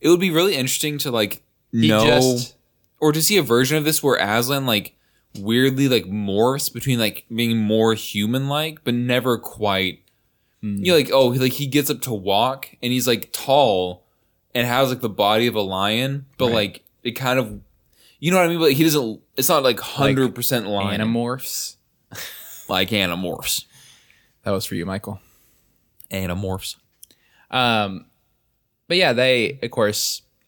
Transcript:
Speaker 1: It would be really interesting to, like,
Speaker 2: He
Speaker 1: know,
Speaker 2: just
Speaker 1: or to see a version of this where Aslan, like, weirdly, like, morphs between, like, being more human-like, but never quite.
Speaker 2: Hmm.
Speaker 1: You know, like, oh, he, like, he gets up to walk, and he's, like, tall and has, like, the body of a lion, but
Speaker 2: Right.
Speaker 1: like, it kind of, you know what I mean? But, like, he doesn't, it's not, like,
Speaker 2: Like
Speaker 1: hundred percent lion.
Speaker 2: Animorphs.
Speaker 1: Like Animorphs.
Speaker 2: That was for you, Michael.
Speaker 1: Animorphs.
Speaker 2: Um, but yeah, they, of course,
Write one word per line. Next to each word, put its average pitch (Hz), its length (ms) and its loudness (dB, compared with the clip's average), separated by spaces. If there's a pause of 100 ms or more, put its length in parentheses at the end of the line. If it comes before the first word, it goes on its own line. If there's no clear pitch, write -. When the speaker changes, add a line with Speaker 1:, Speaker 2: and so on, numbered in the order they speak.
Speaker 1:
It 143 80 0
would 170 120 6
be 190 100 0
really 175 240 2
interesting 143 460 -4
to, 139 100 -4
like, 110 320 -2 (280)
Speaker 2:
He 113 180 2
Speaker 1:
know, 110 140 6
Speaker 2:
just 123 540 2 (420)
Speaker 1:
or 151 140 2
to 156 80 0
see 202 160 2
a 180 60 4
version 131 340 2
of 151 80 0
this 156 180 0
where 139 140 2
Aslan, 120 480 0
like, 107 320 0 (420)
weirdly, 131 500 2
like, 123 180 2
morphs 104 680 -2
between, 120 260 -2
like, 110 340 -2
being 117 240 0
more 110 380 2
human-like, 135 880 -4
but 120 120 -2
never 123 440 0
quite. 98 600 -4 (600)
Speaker 2:
Hmm. 101 220 -6
Speaker 1:
You 175 80 0
know, 170 80 6
like, 131 140 2
oh, 131 180 4
he, 127 80 0
like, 127 140 2
he 143 140 -6
gets 143 220 0
up 135 140 -4
to 131 100 -6
walk, 107 560 0 (140)
and 123 100 -2
he's, 123 140 0
like, 117 260 -2
tall 104 720 2 (520)
and 120 100 0
has, 127 240 2
like, 127 120 -6
the 120 60 -2
body 104 380 2
of 113 80 -2
a 107 60 -2
lion, 107 680 -2 (100)
but 131 100 0
Speaker 2:
Right. 117 80 2
Speaker 1:
like, 104 300 -2 (200)
it 120 80 -6
kind 127 260 -2
of, 104 220 -6 (580)
you 160 140 -2
know 185 60 4
what 180 80 4
I - 20 2
mean? 170 100 -2
But, 160 120 4
like, 131 60 2
he 156 60 4
doesn't, 147 380 0 (160)
it's - 120 0
not, 156 140 4
like, 127 140 2
Speaker 2:
Like - 100 -10
Speaker 1:
hundred 135 480 0
percent 120 320 -2
lion. 98 340 -2
Speaker 2:
Animorphs. 117 760 -4 (920)
Speaker 1:
Like 92 220 0
Animorphs. 92 760 -2 (760)
Speaker 2:
That 113 80 -6
was 95 160 -2
for - 80 -10
you, 85 100 -6
Michael. 98 360 -8 (920)
Speaker 1:
Animorphs. 92 640 -6 (760)
Speaker 2:
Um, 110 560 0 (840)
but 175 80 0
yeah, 175 160 4
they, 123 500 2
of 117 80 -6
course, - 520 -2 (260)